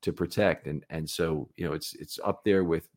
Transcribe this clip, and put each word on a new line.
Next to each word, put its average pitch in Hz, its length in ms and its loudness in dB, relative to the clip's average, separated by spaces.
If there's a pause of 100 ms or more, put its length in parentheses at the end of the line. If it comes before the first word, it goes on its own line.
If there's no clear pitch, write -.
to - 100 0
protect. 87 540 2
And, 76 240 -6
and 80 180 -4
so, 80 480 -2
you - 80 -6
know, 76 100 -2
it's, - 200 -6
it's - 320 -12
up 101 180 -2
there 98 200 6
with, 82 340 0